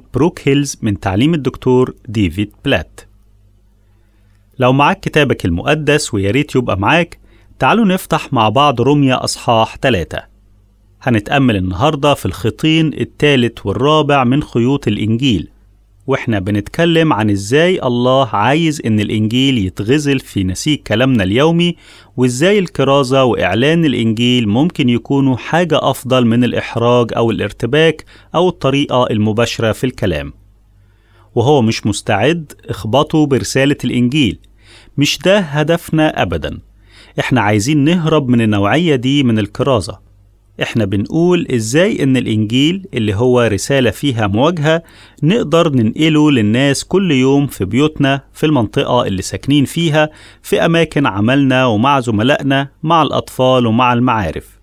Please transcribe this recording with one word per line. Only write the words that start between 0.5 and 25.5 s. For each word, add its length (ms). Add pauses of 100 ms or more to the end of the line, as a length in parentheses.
من 180
تعليم 340
الدكتور 600 (140)
ديفيد 440 (140)
بلات. 360 (1600)
لو 140
معاك 260
كتابك 460
المقدس، 680
ويا 180
ريت 240
يبقى 240
معاك، 400 (400)
تعالوا 260
نفتح 480
مع 160
بعض 320
روميا 420
أصحاح 520
تلاتة. 440 (840)
هنتأمل 540
النهاردة 580
في 120
الخيطين 680
التالت 720
والرابع 580
من 200
خيوط 440
الإنجيل، 600 (580)
وإحنا 320
بنتكلم 720
عن 160
إزاي 540
الله 520
عايز 500
إن 140
الإنجيل 580
يتغزل 640
في 240
نسيج 360
كلامنا 440
اليومي، 520 (420)
وإزاي 420
الكرازة 640
وإعلان 640
الإنجيل 640
ممكن 400
يكونوا 480
حاجة 440